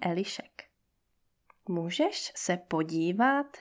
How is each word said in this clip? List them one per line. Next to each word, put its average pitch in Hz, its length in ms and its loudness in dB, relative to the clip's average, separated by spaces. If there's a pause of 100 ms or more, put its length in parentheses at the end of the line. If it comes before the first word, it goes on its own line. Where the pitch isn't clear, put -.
Elišek. - 640 -4 (1040)
Můžeš 175 680 0
se 180 220 0
podívat 175 880 2 (160)